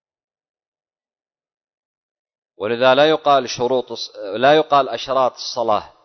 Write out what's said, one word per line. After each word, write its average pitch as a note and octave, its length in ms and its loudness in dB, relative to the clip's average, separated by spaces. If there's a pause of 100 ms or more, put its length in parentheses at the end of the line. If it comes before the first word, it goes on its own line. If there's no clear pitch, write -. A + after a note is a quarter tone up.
(2500)
ولذا A#2+ 380 2
لا D3+ 140 4
يقال C#3+ 400 0
شروط B2 440 -4
الص-، - 240 -14
لا A2 380 0
يقال C#3+ 340 2
أشراط B2+ 440 -2
الصلاة A2 600 -4 (120)